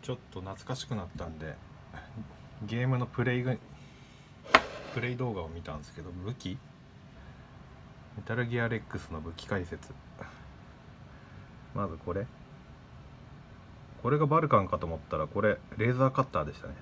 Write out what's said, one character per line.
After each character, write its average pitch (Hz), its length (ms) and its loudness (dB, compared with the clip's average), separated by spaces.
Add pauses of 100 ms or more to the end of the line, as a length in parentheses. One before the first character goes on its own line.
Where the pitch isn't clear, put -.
ち - 60 -4
ょ 127 40 2
っ - 40 -6 (120)
と 95 120 -6
懐 95 240 -8
か 131 100 0
し - 80 -6
く 120 100 -2
な 95 100 0
っ - 20 -6 (100)
た 87 120 -4
ん 80 100 -8
で、 78 180 -6 (1040)
ゲ 113 220 2
ー 131 40 6
ム 127 100 8
の 123 80 4
プ - 180 2
レ 123 140 6
イ 123 40 2
が、 127 140 4 (1400)
プ 120 80 2
レ 123 120 2
イ 120 40 0
動 123 160 2
画 92 100 0
を 80 60 -2
見 82 140 -6
た 76 120 -4
ん 76 40 -4
で 73 80 -6
す - 80 -14
け 82 80 -8
ど、 82 80 -8
武 92 240 -4
器？ 101 240 -4 (1600)
メ 107 100 -6
タ 113 80 0
ル 120 120 4
ギ 120 140 4
ア 117 80 4
レ 117 80 4
ッ 107 60 0
ク - 160 -6
ス - 100 -8
の 80 140 -4
武 82 100 -6
器 - 140 -10
解 95 180 2
説。 - 300 -8 (1800)
ま 101 140 2
ず 80 160 -4
こ 90 80 0
れ。 101 140 0 (1800)
こ 120 80 4
れ 147 80 8
が 151 80 8
バ 156 160 8
ル 151 80 4
カ 107 100 12
ン 95 80 2
か 90 80 4
と 85 80 0
思 82 120 0
っ - 20 -4 (100)
た - 80 2
ら、 76 100 4
こ 98 140 0
れ、 107 160 8 (220)
レ 117 140 6
ー 127 40 4
ザ 131 120 8
ー - 20 6
カ 135 100 4
ッ 131 60 6
タ - 160 2
ー - 20 2
で 71 80 -2
し - 80 -10
た - 80 -8
ね。 - 140 -6